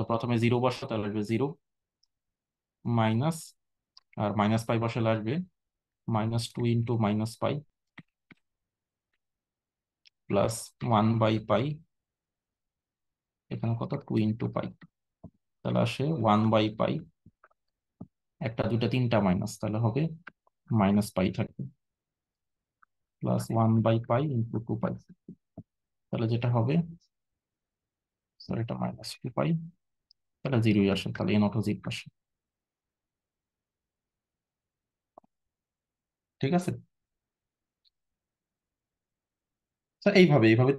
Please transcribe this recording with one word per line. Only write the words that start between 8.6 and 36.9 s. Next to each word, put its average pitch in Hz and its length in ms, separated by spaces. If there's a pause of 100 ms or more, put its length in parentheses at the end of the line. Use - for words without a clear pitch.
প্লাস 107 260 (360)
ওয়ান 110 180 (140)
by 110 140 (140)
পাই, 104 140 (1900)
এখানে 117 280
কত? - 100 (160)
টু - 60 (120)
into 110 200 (100)
পাই, - 120 (920)
তাহলে 120 260
আসে - 180 (180)
ওয়ান 107 180 (120)
by 110 120 (140)
পাই, - 140 (1500)
একটা, 113 240
দুটা, 117 220
তিনটা 120 240 (100)
মাইনাস, - 320
তাহলে 107 260
হবে 123 160 (680)
মাইনাস 104 460
পাই 90 220
থাকবে, - 260 (1600)
প্লাস 123 220 (120)
ওয়ান 113 160 (140)
by 113 120 (120)
পাই 123 140 (120)
into 117 220 (100)
টু 107 140
পাই, - 120 (1160)
তাহলে 120 240
যেটা 117 220
হবে, 123 200 (1700)
সরি, - 200
এটা 113 200
মাইনাস 120 260 (120)
টু 131 60 (100)
পাই, 147 120 (880)
তাহলে - 260
জিরোই 101 300
আসে, - 200
তাহলে - 200
এ - 80
নট 104 160
ও - 80
জিরো - 140 (100)
আসে। - 140 (4000)
ঠিক 135 180
আছে? - 120 (3250)